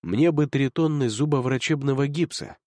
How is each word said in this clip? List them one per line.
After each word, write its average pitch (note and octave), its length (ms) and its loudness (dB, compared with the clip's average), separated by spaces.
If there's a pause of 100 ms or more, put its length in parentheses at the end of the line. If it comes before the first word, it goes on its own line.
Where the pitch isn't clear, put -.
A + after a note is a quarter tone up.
«Мне A#2 300 2
бы D3 160 2
три C3+ 220 0
тонны D3+ 400 0
зубоврачебного C3+ 960 0
гипса» - 600 -6